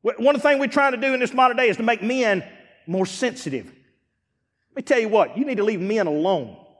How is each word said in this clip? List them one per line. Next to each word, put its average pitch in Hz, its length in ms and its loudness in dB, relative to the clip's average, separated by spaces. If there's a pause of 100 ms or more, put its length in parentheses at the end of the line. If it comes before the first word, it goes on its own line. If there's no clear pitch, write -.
Wh-, - 180 -2
one 277 160 4
of 233 40 -4
the 294 80 2
things 277 120 4
we're 277 80 -2
trying 277 240 2
to 247 60 -6
do 269 160 0
in 254 40 -2
this 247 160 -2
modern 247 220 4
day 254 120 2
is 190 100 0
to 233 40 -4
make 233 180 0
men 220 480 0 (380)
more 185 200 -2
sensitive. 156 600 -6
Let - 1080 -20
me 269 60 -8
tell 254 180 0
you 220 80 -2
what, 202 280 2
you 254 80 -2
need 262 120 -4
to 202 80 -2
leave 214 160 -2
men 202 260 -2
alone. 151 500 -2 (240)